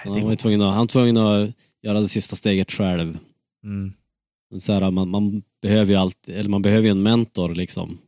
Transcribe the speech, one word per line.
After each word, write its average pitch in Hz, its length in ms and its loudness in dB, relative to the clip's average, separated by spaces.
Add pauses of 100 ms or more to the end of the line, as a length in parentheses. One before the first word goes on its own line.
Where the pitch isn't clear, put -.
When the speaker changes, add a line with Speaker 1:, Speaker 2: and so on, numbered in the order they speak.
Speaker 1:
det 101 60 -10
Speaker 2:
var 101 80 -6
ju 107 60 -2
Speaker 1:
går 110 100 0
Speaker 2:
tvungen 104 280 0
att, 101 60 2
han 98 100 0
var 117 80 2
tvungen 120 300 2
att 104 340 2 (320)
göra 104 180 -2
det 104 80 2
sista - 280 0
steget 95 360 -2
själv. 85 460 -4 (460)
Speaker 1:
Mm. 98 280 -8 (580)
Speaker 2:
Men 98 100 -12
så 107 120 0
här, 95 180 2
man, 92 200 -2
man 101 320 -2 (200)
behöver 104 300 4
ju 98 60 4
alltid, 92 380 -4
eller 101 140 -4
man 101 120 0
behöver 104 220 4
ju 110 60 4
en 95 120 2
mentor, 107 520 0
liksom, 87 540 -8